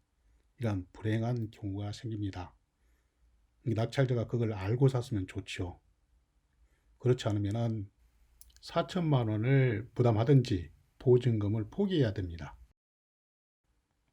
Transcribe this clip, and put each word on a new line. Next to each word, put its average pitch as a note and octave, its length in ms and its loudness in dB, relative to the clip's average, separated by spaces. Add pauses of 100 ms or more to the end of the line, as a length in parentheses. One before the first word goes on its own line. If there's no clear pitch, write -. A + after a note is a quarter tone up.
(580)
이런 G#2 340 -2
불행한 A2+ 580 -2
경우가 G2+ 420 -8
생깁니다. G#2 640 -8 (1120)
이 A2+ 80 -2
낙찰자가 A#2 520 0
그걸 A2+ 260 -2
알고 A2 360 2
샀으면 A2+ 380 -4
좋죠. F#2 540 -10 (1200)
그렇지 B2 300 0
않으면은 G#2 600 -2 (720)
사천만 D#3+ 680 0
원을 A#2 640 2
부담하든지 A#2+ 760 4 (300)
보증금을 A2+ 680 2
포기해야 E3+ 440 0
됩니다. F2 440 -8 (1600)